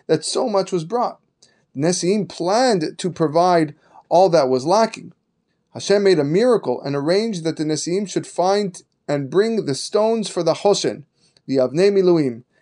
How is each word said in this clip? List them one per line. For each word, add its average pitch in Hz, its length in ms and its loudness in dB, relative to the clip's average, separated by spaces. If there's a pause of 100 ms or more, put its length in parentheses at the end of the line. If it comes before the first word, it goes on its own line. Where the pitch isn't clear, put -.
that 156 180 0
so - 240 -2
much 190 220 -2
was 180 120 -4
brought. 214 360 -4 (560)
The 131 60 -6
Nesi'im 180 460 -2
planned 202 680 -2
to 180 140 -6
provide 165 640 0 (340)
all 180 200 4
that 156 200 4
was 127 160 0
lacking. 202 480 0 (600)
Hashem 196 280 0
made 190 140 4
a 147 60 2
miracle 175 580 0
and 139 140 -4
arranged 180 480 -2
that 156 140 -4
the 160 60 -4
Nesi'im 165 460 -4
should 156 160 -6
find 196 560 -2 (260)
and 143 220 -4
bring 202 380 0
the 139 80 -2
stones 214 520 -2
for - 140 -6
the 160 140 0
Hoshen, 165 480 0 (420)
the 135 120 -2
Avnei 147 340 4
Miluim, 165 520 2 (180)